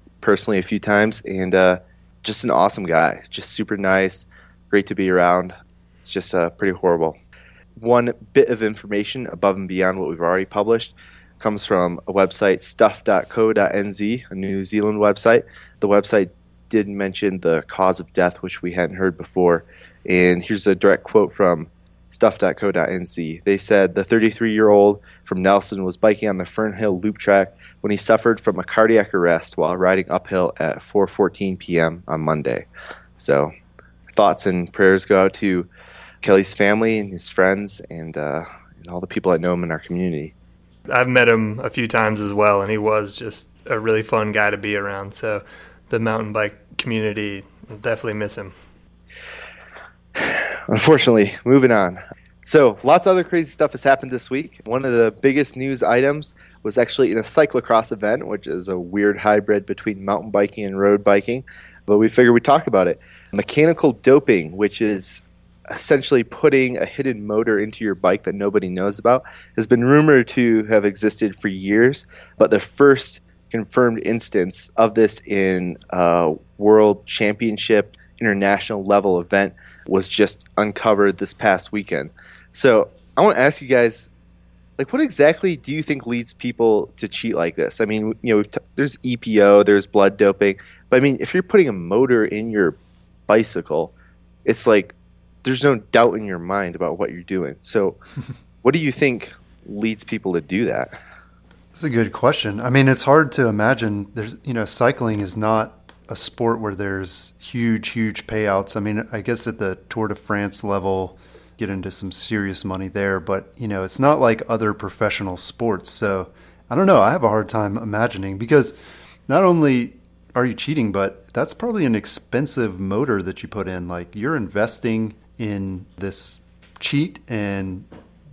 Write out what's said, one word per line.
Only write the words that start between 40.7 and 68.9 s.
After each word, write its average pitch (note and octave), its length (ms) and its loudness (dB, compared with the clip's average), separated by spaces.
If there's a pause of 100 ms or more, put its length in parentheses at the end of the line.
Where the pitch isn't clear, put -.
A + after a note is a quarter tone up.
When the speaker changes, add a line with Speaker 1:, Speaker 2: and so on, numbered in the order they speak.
Speaker 2:
I've B2+ 200 2
met B2 200 4
him A2 300 0
a B2+ 100 -8
few A#2 200 -4
times G#2+ 320 0
as G2+ 120 -6
well, G2+ 300 2
and G2+ 80 -6
he G#2+ 80 -2
was G#2 380 -2
just - 320 -12 (180)
a A#2 140 -4
really A2 240 0
fun G#2+ 260 -2
guy G#2 200 0
to G#2 60 -4
be G#2 200 -6
around. G2 380 -8
So G#2 280 -6 (460)
the A#2+ 100 -4
mountain A2 340 -4
bike G#2 460 -6
community G#2+ 640 -6 (260)
will G#2+ 100 -18
definitely G#2+ 420 -6
miss G#2 180 -6
him. G2 140 -14 (1600)
Speaker 1:
<sighs> - 80 -6 (460)
Unfortunately, A2+ 680 4 (100)
moving B2+ 280 6
on. F#2 260 0 (460)
So C3 400 4
lots E3+ 220 4
of F#3+ 60 6
other F3+ 120 0
crazy E3 260 -2
stuff - 220 -2
has - 100 -12
happened C3+ 300 2
this - 180 -8
week. C#3+ 340 -8
One B2+ 200 -4
of B2+ 80 -2
the A#2 180 4 (120)
biggest C3+ 340 2
news C3 260 -6
items C3+ 540 0 (260)
was G#2+ 160 -2
actually A#2+ 320 2
in A2 80 -2
a A2 40 -2
cyclocross A#2+ 680 0
event, G#2+ 380 -4
which G#2 180 -8
is F2+ 220 -8
a F#2 100 -6
weird G2+ 400 -2
hybrid G#2 480 2
between G2 380 -8
mountain G2+ 260 -4
biking G2+ 360 -2
and F#2+ 120 -8
road G2+ 240 4
biking, G#2 400 0 (420)
but G#2 140 4
we A2 100 4
figured A#2+ 240 6
we'd A#2+ 120 4
talk D3 240 2
about G2 180 2
it. F2 140 -2 (320)
Mechanical D3 640 2
doping, G#2 640 2
which G2+ 240 -2
is G#2 400 -4 (500)
essentially C3+ 540 0
putting C3 520 2
a - 80 -4
hidden A#2 400 -6
motor G#2+ 340 0
into G#2+ 260 -6
your G2+ 100 0
bike G2+ 300 0
that F#2 100 -4
nobody G2+ 340 -4
knows F#2 300 -4